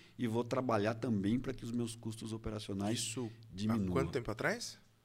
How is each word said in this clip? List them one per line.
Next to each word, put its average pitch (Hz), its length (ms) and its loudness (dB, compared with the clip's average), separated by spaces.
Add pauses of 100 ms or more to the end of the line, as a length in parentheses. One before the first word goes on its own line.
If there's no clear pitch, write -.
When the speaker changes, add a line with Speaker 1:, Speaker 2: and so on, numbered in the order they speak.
(180)
Speaker 1:
e 123 80 0
vou 117 180 2
trabalhar 117 500 2
também 113 460 2
pra 139 140 -4
que - 100 -10
os 117 80 -6
meus 117 240 0
custos 110 360 -6
operacionais 107 680 -2
Speaker 2:
Isso - 280 -2
há - 300 -12
Speaker 1:
diminuam." 104 360 2
Speaker 2:
quanto - 200 2
tempo 117 180 0
atrás? 170 480 -2 (260)